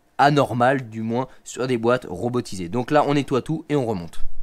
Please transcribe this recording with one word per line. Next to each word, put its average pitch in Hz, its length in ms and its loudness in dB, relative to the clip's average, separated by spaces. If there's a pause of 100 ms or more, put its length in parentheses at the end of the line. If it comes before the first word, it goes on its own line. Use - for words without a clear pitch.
(180)
anormal, 131 720 2
du 110 140 -8
moins 117 240 -4 (160)
sur - 240 -8
des 127 120 0
boîtes 120 300 0
robotisées. 107 600 -6
Donc 120 240 -4
là, 147 160 6
on 143 60 2
nettoie 135 280 0
tout 160 260 -6
et 147 60 -2
on 135 120 0
remonte. 90 340 -4 (220)